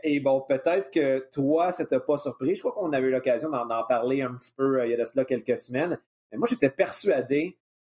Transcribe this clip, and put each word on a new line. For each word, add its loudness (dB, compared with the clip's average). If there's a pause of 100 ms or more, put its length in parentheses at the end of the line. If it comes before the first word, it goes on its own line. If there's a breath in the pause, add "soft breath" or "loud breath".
et 2
bon, 2
peut-être 0
que 2
toi, 2
ça -4
t'a 2
pas 0
surpris. -2
Je -2
crois -4
qu'on -4
avait 2
eu 2
l'occasion 0
d'en, -4
d'en -2
parler 0
un -4
petit -16
peu, 2
euh, 2
il 0
y 2
a 2
de 0
cela 0
quelques 0
semaines. -4 (340)
Mais -10
moi, 2
j'étais 2
persuadé, 0 (400)